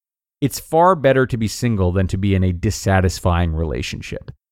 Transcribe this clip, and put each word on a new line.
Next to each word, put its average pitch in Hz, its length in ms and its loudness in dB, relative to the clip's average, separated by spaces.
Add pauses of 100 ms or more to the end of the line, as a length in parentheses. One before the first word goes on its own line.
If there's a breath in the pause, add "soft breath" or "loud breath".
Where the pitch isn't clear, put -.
(400)
It's - 180 -2
far 175 380 2
better 131 280 2
to 123 120 -4
be 113 100 -2
single 101 460 0
than 92 160 0
to 95 100 -4
be 98 160 0
in 92 80 2
a 92 100 2
dissatisfying 90 1000 0
relationship. - 800 -8 (200)